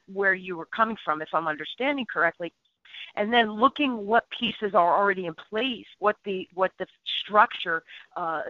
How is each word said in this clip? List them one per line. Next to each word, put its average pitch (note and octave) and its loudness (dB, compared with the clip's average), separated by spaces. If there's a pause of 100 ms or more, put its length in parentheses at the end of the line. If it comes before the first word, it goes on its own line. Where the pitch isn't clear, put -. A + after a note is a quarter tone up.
(100)
where G3 2
you F#3 -4
were E3 -10
coming A3 0
from, D#3 -2
if D#3 -8
I'm D#3+ 0
understanding A#3 -4
correctly. E3+ 0 (640)
And G#3 -2
then A#3 4
looking A3 0
what A3+ 4
pieces G#3+ -6
are E3+ 6
already F#3+ 2
in E3 -6
place, A#3 -6 (120)
what G#3 2
the, F#3+ -6
what F#3 0
the F#3 -6 (180)
structure, G3+ 0 (340)
uh, E3 -4